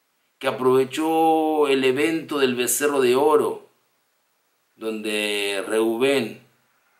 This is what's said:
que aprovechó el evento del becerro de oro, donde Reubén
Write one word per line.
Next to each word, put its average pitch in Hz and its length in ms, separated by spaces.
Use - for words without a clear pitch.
que 131 80
aprovechó 151 1200
el 135 160
evento 147 560
del 127 160
becerro 135 460
de 123 160
oro, 143 520
donde 104 920
Reubén 113 800